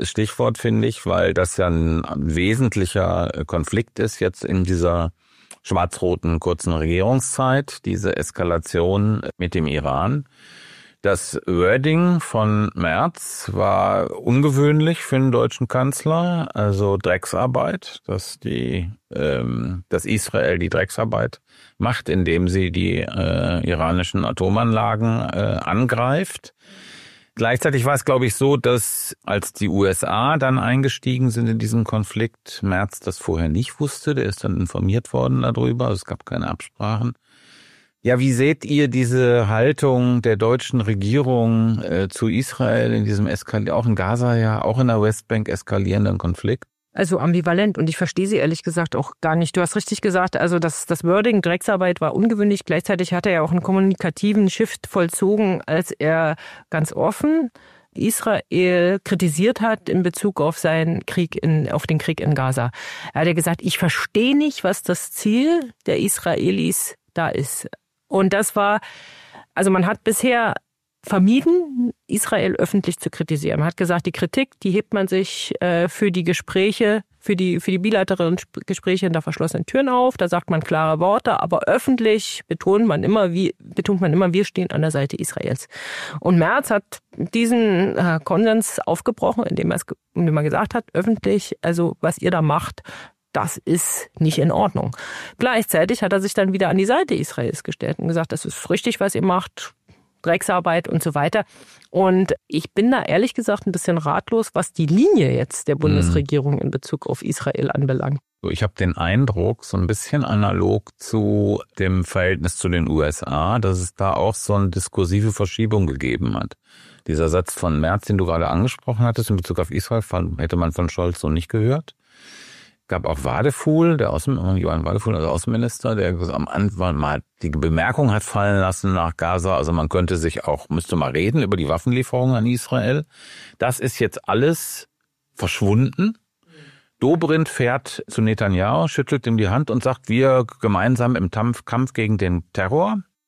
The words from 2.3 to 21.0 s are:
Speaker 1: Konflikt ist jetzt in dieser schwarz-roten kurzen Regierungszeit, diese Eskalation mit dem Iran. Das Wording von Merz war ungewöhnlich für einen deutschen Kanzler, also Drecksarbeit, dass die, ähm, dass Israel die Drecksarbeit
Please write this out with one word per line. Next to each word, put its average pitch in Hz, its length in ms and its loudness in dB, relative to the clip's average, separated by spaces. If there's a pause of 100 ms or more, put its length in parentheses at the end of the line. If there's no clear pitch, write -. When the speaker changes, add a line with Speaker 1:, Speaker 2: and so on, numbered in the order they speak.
Speaker 1:
Konflikt 90 540 -2
ist 110 200 -2
jetzt 95 240 -2
in 92 200 0
dieser 87 480 2 (500)
schwarz-roten 85 800 0
kurzen 85 340 -2
Regierungszeit, 127 1120 0
diese 95 320 -2
Eskalation 90 1040 0 (160)
mit 90 160 -4
dem 80 140 0
Iran. 76 580 -2 (760)
Das - 440 -2
Wording 139 720 2
von 107 560 0
Merz 90 800 -2
war 98 640 0
ungewöhnlich 147 800 2
für - 160 -4
einen 131 160 2
deutschen 120 380 0
Kanzler, 160 840 -2
also 101 440 2
Drecksarbeit, 95 1080 -2
dass - 360 -8
die, 85 500 -4 (240)
ähm, 65 720 -4
dass 87 160 -2
Israel 90 560 0
die 87 80 -2
Drecksarbeit 110 720 -2 (380)